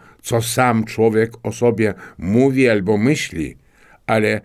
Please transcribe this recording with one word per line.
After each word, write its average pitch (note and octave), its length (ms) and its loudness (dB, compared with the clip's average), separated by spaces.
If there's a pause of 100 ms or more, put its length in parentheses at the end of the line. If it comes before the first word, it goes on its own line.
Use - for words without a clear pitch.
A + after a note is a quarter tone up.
(220)
co A#2 200 -2
sam A#2 420 0
człowiek A2 460 0 (120)
o A2 100 -6
sobie A2 420 0 (240)
mówi B2+ 500 2
albo G#2 300 0
myśli, G#2 580 -2 (500)
ale G#2+ 380 0